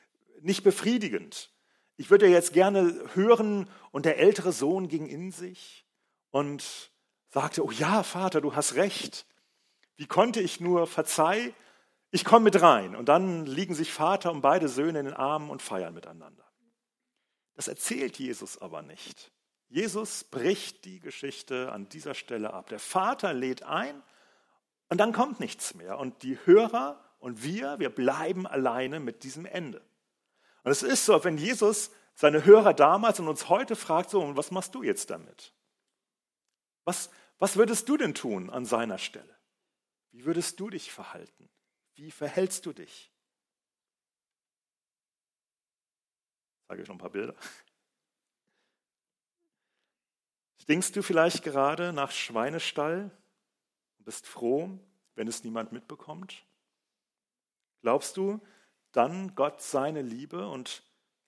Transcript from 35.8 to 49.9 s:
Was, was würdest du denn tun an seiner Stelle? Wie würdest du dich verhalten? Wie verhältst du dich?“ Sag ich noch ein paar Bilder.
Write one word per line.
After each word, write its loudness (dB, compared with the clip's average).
Was, -6
was 0
würdest 2
du 2
denn -2
tun -6
an -8
seiner -2
Stelle? -14
Wie -20
würdest -4
du -10
dich -14
verhalten? -20
Wie -20
verhältst -4
du -8
dich?“ -20
Sag -14
ich -16
noch -18
ein -20
paar -14
Bilder. -8